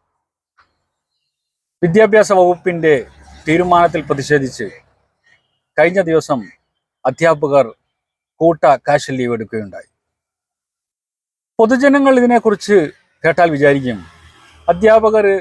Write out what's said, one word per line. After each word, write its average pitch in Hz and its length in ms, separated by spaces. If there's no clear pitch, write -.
വിദ്യാഭ്യാസ 208 460
വകുപ്പിന്റെ 175 540
തീരുമാനത്തിൽ 175 600
പ്രതിഷേധിച്ച് 135 600
കഴിഞ്ഞ 175 320
ദിവസം 156 300
അധ്യാപകർ 143 580
കൂട്ട 165 220
കാഷ്വൽ 143 320
ലീവ് 120 180
എടുക്കുകയുണ്ടായി. 107 520
പൊതുജനങ്ങൾ 269 600
ഇതിനെക്കുറിച്ച് 220 560
കേട്ടാൽ 170 320
വിചാരിക്കും, 135 420
അധ്യാപകർ 214 540